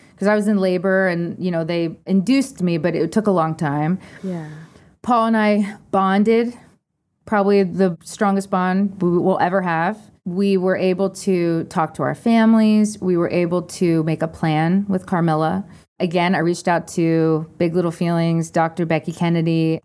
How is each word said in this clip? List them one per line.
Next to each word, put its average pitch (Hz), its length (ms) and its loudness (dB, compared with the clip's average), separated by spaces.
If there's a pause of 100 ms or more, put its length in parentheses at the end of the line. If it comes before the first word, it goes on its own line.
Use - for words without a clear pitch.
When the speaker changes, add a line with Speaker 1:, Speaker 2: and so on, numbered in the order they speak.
(180)
Speaker 1:
'Cause 196 100 -2
I 214 60 4
was 208 140 0
in 208 100 2
labor 190 480 0
and, 170 320 -4
you 180 120 -4
know, 165 140 -2
they 165 400 -4
induced 247 580 0
me, 175 140 0
but 165 200 -2
it 160 160 -2
took 208 140 0
a 208 40 2
long 160 240 2
time. 151 440 -2 (240)
Speaker 2:
Yeah. 175 240 -8 (540)
Speaker 1:
Paul 226 260 2
and 226 100 2
I 208 380 2 (180)
bonded, 208 600 2 (720)
probably 202 380 2
the 175 400 0
strongest 196 480 -2
bond 190 500 -2
we 175 100 2
will 175 300 2
ever 180 220 0
have. 175 340 -2 (280)
We 196 320 0
were 185 200 0
able 185 340 0
to 170 540 -2
talk 165 300 -4
to - 80 -6
our 143 120 -2
families. 220 840 2
We 185 160 0
were 170 140 0
able 175 320 0
to 170 420 0
make 156 180 -2
a 156 60 -2
plan 165 600 0
with 190 180 -2
Carmilla. 165 580 0 (360)
Again, 180 340 0
I 160 40 0
reached 170 300 -2
out 170 200 0
to 160 580 0 (120)
Big 170 160 0
Little 170 160 0
Feelings, 165 600 0
Doctor 165 360 -2
Becky 160 260 -2
Kennedy, 165 720 0